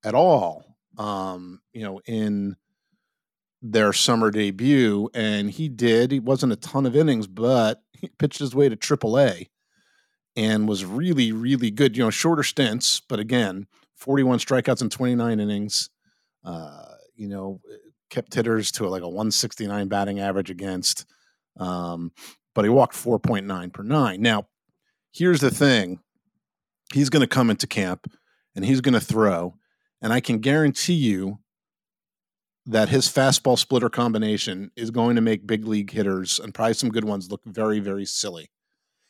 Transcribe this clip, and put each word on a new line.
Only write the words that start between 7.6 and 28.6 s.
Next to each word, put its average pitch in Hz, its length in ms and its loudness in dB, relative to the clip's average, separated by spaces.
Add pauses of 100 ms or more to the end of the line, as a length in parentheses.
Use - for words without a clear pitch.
he - 140 -12
pitched - 320 -4
his 127 160 -6
way 139 140 6
to 110 60 -2
triple 117 440 0
A 92 300 2 (840)
and 107 320 2
was 98 180 -2
really, 131 460 0
really 117 400 0
good. 117 260 2
You 135 60 2
know, 113 60 4
shorter 165 340 2
stints, 123 580 0
but 113 180 -6
again, 107 480 -2 (280)
forty-one 131 440 2
strikeouts 127 420 0
in 110 80 -2
twenty-nine 117 520 0
innings, 104 480 -4 (560)
uh, 78 400 -14 (300)
you 104 120 -10
know, 98 320 -10 (500)
kept - 240 -8
hitters 113 380 0
to, 104 160 -4
like, 90 160 -4
a 87 60 -8
one 107 220 -2
sixty-nine 101 580 -4
batting 101 320 -2
average 98 280 -2
against. 92 560 -6 (520)
Um, 87 560 -8 (420)
but 107 80 2
he 104 60 4
walked 123 260 4
four 117 240 -2
point 98 260 -2
nine 90 260 -8
per 98 120 -14
nine. 113 380 0
Now, 110 260 2 (640)
here's 170 300 2
the 135 100 4
thing. 107 480 2 (920)
He's 139 160 2
gonna 131 180 4
come 123 220 2
into - 180 0
camp, 92 420 -4 (460)
and 98 80 -6